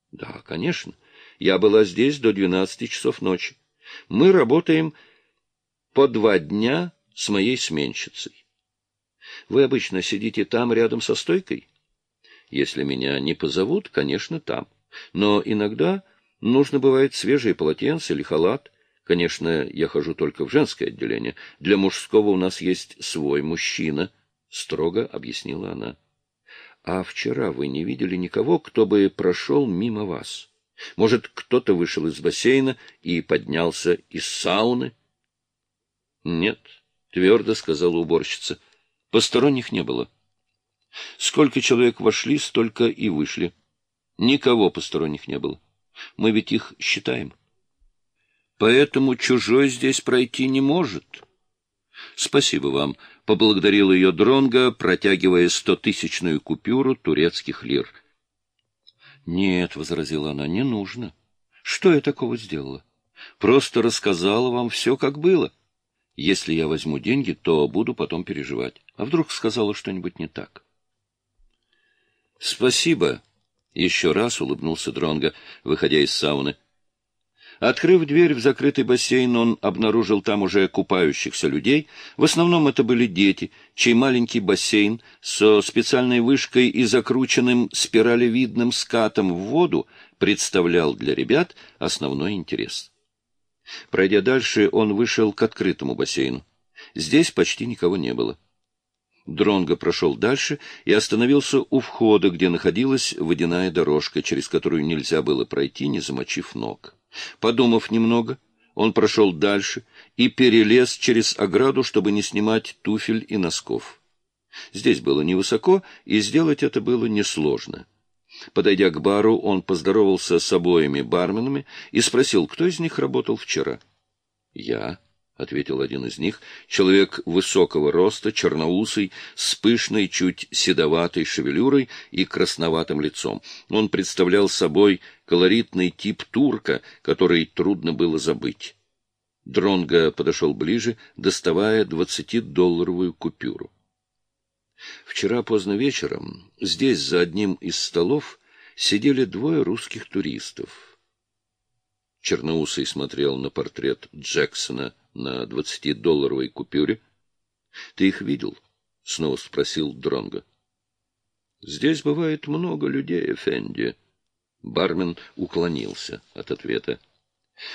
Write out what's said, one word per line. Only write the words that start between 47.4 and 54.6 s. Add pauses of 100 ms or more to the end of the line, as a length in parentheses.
Поэтому
чужой
здесь
пройти
не
может». (920)
«Спасибо
вам», (280)
поблагодарил
её
Дронго,